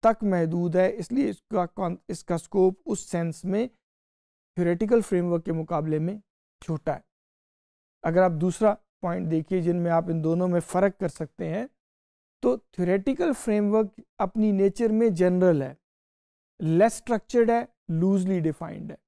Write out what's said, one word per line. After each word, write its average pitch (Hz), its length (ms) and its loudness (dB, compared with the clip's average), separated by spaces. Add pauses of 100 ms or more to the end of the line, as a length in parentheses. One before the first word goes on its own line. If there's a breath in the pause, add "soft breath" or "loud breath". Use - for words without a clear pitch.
तक 226 200 4
महदूद 175 540 0
है, 185 160 4
इसलिए 240 360 -2
इसका 190 380 -4
कॉन-, 180 300 -6 (120)
इसका 175 280 -6
स्कोप 185 500 2
उस - 240 -6
सेंस 165 340 -4
में 208 240 -2
थ्योरेटिकल - 1300 -2
फ्रेमवर्क 175 420 0
के 165 80 -6
मुकाबले 160 460 -2
में 190 220 -4 (420)
छोटा 156 300 -6
है। - 120 -8 (1000)
अगर 170 180 2
आप 180 100 4
दूसरा 180 400 2 (300)
पॉइंट 175 260 -4
देखिए 165 340 -2
जिनमें 175 280 0
आप 165 200 0
इन 165 120 -2
दोनों 175 260 0
में 175 120 2
फ़र्क 185 400 0
कर 190 80 -2
सकते - 400 -8
हैं, 214 200 -6 (760)
तो 247 160 2
थ्योरेटिकल 202 760 -2
फ्रेमवर्क 208 680 0 (160)
अपनी 214 340 0
नेचर 196 400 2
में 220 220 2
जनरल 180 480 4
है, 135 140 -10 (840)
लेस 175 340 2
स्ट्रक्चर्ड 233 560 0
है, 240 180 0 (220)
लूजली 185 500 0
डिफाइंड 160 500 -6
है। - 180 -16